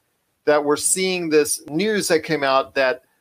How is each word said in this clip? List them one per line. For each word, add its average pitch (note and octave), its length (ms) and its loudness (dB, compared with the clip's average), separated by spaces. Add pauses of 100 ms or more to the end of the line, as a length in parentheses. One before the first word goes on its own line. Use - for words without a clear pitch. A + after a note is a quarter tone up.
(440)
That D3 200 2
we're D3 120 2
seeing F3+ 540 -2
this D3 380 0
news F#3+ 400 -2
that D#3+ 120 2
came D3 240 -4
out C3+ 300 0
that C3 300 0 (160)